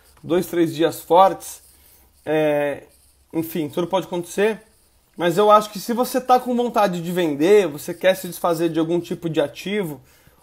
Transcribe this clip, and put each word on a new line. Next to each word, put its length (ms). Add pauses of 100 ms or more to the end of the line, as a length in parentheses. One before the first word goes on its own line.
(240)
dois, 240
três 260
dias 260
fortes, 640 (640)
é, 600 (460)
enfim, 380
tudo 160
pode 220
acontecer, 560 (540)
mas 200
eu 140
acho 200
que 80
se 120
você 300
tá 180
com 160
vontade 460
de 100
vender, 560
você 260
quer 220
se 100
desfazer 440
de 100
algum 220
tipo 280
de 120
ativo, 580 (440)